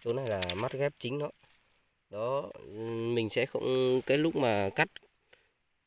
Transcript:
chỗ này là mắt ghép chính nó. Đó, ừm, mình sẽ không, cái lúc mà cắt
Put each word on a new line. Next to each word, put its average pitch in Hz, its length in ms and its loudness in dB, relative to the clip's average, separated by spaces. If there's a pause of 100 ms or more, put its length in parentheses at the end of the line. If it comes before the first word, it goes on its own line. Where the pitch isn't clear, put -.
chỗ 117 100 0
này 131 160 -2
là 98 120 0 (140)
mắt 120 180 0
ghép 143 260 0
chính 135 200 -2
nó. 147 100 -4 (840)
Đó, 131 420 -4
ừm, 113 600 -4
mình 113 140 2
sẽ 120 160 2
không, 127 600 2
cái 139 120 4
lúc 160 180 2
mà 107 340 2
cắt 160 200 0 (960)